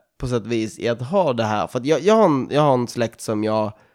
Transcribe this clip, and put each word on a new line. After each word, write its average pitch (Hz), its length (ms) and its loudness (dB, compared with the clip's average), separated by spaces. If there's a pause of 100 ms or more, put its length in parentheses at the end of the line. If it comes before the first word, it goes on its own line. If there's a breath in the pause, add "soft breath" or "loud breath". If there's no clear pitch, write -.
(180)
på 131 100 -8
sätt 120 140 -2
och 113 100 -8
vis 110 260 -4
i 107 100 -2
att 120 140 -4
ha 160 300 0
det 117 120 -2
här. 107 220 -2
För - 120 -6
att 123 80 -6
jag, 147 140 2
jag 196 140 4
har 220 100 6
en, 143 260 2
jag 139 120 2
har 143 120 4
en 120 140 0
släkt 117 320 -4
som 107 240 -4
jag, 107 280 -2 (220 soft breath)